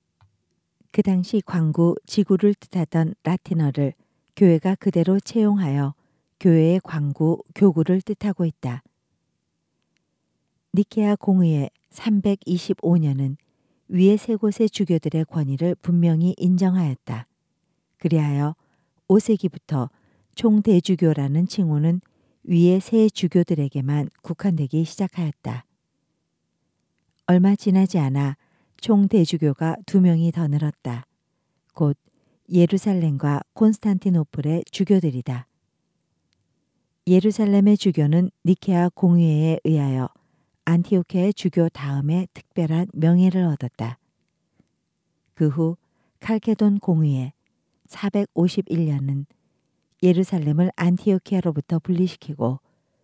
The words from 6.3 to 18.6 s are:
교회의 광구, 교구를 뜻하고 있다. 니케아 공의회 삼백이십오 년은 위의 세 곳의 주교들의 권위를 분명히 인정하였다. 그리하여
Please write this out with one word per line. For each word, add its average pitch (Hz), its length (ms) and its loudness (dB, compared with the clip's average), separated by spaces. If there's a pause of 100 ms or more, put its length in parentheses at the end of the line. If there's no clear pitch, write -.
교회의 165 440 4
광구, 156 600 -2 (100)
교구를 180 480 2
뜻하고 202 440 -4
있다. 131 360 -8 (1900)
니케아 208 420 0
공의회 165 540 0 (200)
삼백이십오 196 1080 -2
년은 139 400 -2 (500)
위의 190 300 4
세 226 180 -4
곳의 214 340 -2
주교들의 160 560 -2
권위를 151 500 -2
분명히 170 600 0
인정하였다. 175 880 -2 (720)
그리하여 147 580 0 (520)